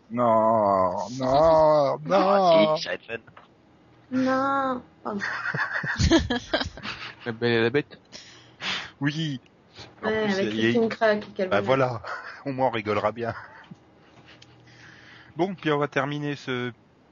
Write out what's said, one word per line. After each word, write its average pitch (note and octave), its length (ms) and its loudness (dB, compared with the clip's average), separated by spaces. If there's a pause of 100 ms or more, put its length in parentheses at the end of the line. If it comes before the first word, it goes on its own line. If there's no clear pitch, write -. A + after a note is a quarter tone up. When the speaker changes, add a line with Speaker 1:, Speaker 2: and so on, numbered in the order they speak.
Speaker 1:
Non, A2 840 2 (240)
non, D3+ 800 4
Speaker 2:
<laughs> D3+ 60 -14
Speaker 1:
non. F3+ 680 4
Speaker 2:
Si, - 80 -6
ça - 60 -8
va F#2 60 -4
être - 100 -12
fun. A2+ 120 -10 (960)
Speaker 3:
Non. C4 680 -2 (220)
Pardon. G3+ 160 -8 (800)
Speaker 4:
<laughs> - 1300 -2
Speaker 5:
La A#2+ 60 -4
Belle A#2 200 0
et A#2 100 4
la A#2 80 4
Bête. - 300 -2 (1000)
Speaker 1:
Oui. D3 400 -4 (640)
En - 40 -6
Speaker 3:
Ouais, A3 180 -2
Speaker 1:
plus, G3+ 80 0
Speaker 3:
avec G3+ 200 -2
Speaker 1:
il - 20 -4
y A3 40 -2
a A3 120 2
Speaker 3:
Christine A3+ 180 2
Krug, G#3+ 340 0 (120)
quel F#3+ 140 -4
Speaker 1:
Bah G3+ 120 2
Speaker 3:
bonheur. - 40 -2
Speaker 1:
voilà, C3 360 2 (220)
<laughs> - 220 -18
au C#3 60 -6
moins C3 160 0
on A2+ 40 -2
rigolera G#2 400 -2
bien. A#2 220 -6 (2000)
Bon, F#3 160 -2
puis D#3 180 -4
on D3 60 4
va D3 100 0
terminer D3 480 -4
ce B2 360 -6 (400)